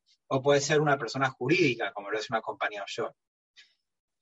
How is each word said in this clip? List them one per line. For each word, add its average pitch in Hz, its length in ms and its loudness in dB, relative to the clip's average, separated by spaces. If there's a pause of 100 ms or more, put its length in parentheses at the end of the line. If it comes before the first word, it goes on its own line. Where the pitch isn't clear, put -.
(280)
o 135 120 0
puede 143 200 6
ser 151 200 2
una 143 160 2
persona 131 320 -2
jurídica, 127 640 0
como 101 200 -10
lo 110 80 -2
es 107 100 -8
una 113 100 0
compañía 101 440 -6
offshore. - 320 -8 (1040)